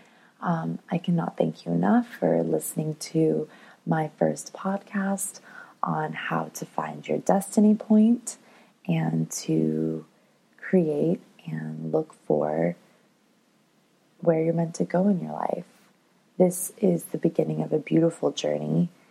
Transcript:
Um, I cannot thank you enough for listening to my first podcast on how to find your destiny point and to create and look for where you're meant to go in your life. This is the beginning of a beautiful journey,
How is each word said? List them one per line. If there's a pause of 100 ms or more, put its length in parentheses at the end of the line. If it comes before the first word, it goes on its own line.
(400)
Um, (100)
I
cannot
thank
you
enough
for
listening
to (360)
my
first
podcast (440)
on
how
to
find
your
destiny
point (500)
and
to (520)
create (240)
and
look (120)
for (1400)
where
you're
meant
to
go
in
your
life. (720)
This
is
the
beginning
of
a
beautiful
journey, (220)